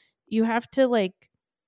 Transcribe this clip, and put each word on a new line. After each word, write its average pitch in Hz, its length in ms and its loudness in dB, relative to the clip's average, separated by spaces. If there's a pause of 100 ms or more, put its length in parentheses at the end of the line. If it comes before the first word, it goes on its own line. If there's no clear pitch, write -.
(280)
you 220 180 0
have 233 260 -4
to, 262 160 2
like, 214 420 -2 (380)